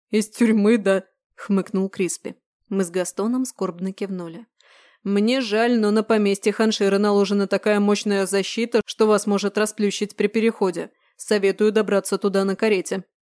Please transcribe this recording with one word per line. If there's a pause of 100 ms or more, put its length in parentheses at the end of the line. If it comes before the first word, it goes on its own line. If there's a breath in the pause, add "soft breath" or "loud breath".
(100)
Из
тюрьмы,
да?" (320)
хмыкнул
Криспи. (340)
Мы
с
Гастоном
скорбно
кивнули. (560 soft breath)
"Мне
жаль,
но
на
поместье
Ханшира
наложена
такая
мощная
защита,
что
вас
может
расплющить
при
переходе. (260)
Советую
добраться
туда
на
карете", (220)